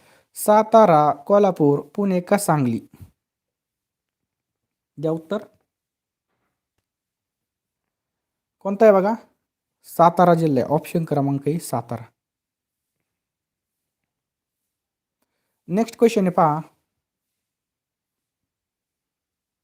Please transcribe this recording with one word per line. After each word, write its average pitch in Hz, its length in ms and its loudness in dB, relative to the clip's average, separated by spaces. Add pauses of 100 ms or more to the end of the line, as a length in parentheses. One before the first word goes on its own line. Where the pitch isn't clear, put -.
(340)
सातारा, 208 800 2
कोल्हापूर, 180 680 0 (140)
पुणे 190 260 -2
का 196 180 -2
सांगली? 143 420 -2 (2250)
द्या 156 140 -6
उत्तर. 160 280 -8 (3250)
कोणता 202 240 -2
आहे 208 100 6
बघा? 190 200 0 (680)
सातारा 170 500 2
जिल्हा 156 300 0
आहे, - 100 -2
ऑप्शन 165 300 -4
क्रमांक 139 440 -4
ए, 156 100 -4
सातारा. 117 460 -10 (3750)
नेक्स्ट 208 300 -4
क्वेश्चन 226 240 0
आहे 185 80 0
पहा, 160 300 0 (3000)